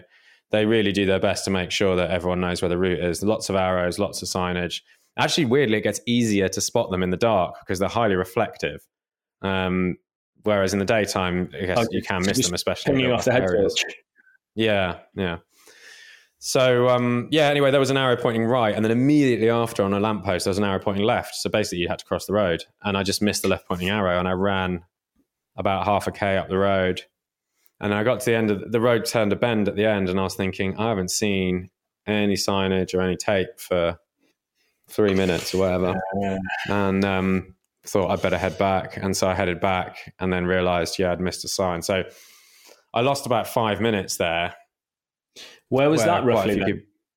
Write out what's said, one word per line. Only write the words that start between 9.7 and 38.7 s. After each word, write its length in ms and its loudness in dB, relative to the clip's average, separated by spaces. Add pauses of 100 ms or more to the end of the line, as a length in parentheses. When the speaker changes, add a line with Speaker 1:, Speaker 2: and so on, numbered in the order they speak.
Speaker 1:
whereas 320 2
in 60 0
the 40 0
daytime, 640 0 (100)
I 60 -4
guess 140 0
Speaker 2:
Okay, 140 0
Speaker 1:
you 100 -2
can 220 -2
Speaker 2:
so 40 2
Speaker 1:
miss 80 0
Speaker 2:
just 140 0
Speaker 1:
them, 60 -6
especially 340 -4
in 60 2
Speaker 2:
pinging 160 0
Speaker 1:
the 40 2
Speaker 2:
off 80 -2
the 80 2
head 120 2
Speaker 1:
areas. 300 2
Speaker 2:
torch. 200 -4 (600)
Speaker 1:
Yeah, 440 0 (160)
yeah. 240 -4 (1040)
So, 460 4
um, 420 2
yeah, 180 4
anyway, 220 4
there 100 4
was 100 2
an 80 2
arrow 180 4
pointing 280 0
right, 300 2
and 80 0
then 100 2
immediately 580 4
after 320 0
on 100 2
a 80 0
lamppost, 460 -2
there 40 0
was 80 0
an 60 2
arrow 140 0
pointing 260 -2
left. 300 0
So 160 -6
basically, 280 -2
you 100 -2
had 100 -4
to 80 -14
cross 180 -4
the 80 -4
road, 320 0 (180)
and 140 -2
I 60 0
just 180 -2
missed 220 0
the 60 0
left 200 -2
pointing 220 -2
arrow, 280 0
and 80 0
I 60 0
ran 500 -2 (760)
about 280 0
half 220 2
a 60 -4
K 260 -2
up 100 -6
the 100 -2
road. 440 0 (760)
And 160 -2
I 100 0
got 160 0
to 60 -4
the 100 4
end 140 2
of 100 0
the, 100 -12
the 100 0
road, 240 2
turned 280 0
a 40 0
bend 320 0
at 80 -4
the 80 2
end, 240 0
and 100 0
I 40 0
was 120 -4
thinking, 440 -4
"I 100 0
haven't 220 -2
seen 580 -2 (380)
any 280 0
signage 600 0
or 80 2
any 140 0
tape 420 -2
for 400 -2 (920)
three 260 2
minutes 400 0
or 40 2
whatever." 360 0 (280)
Speaker 2:
Yeah. 160 -2 (300)
Speaker 1:
And, 360 0
um, 500 -2 (320)
thought 240 0
I'd 120 0
better 160 2
head 200 -2
back. 400 0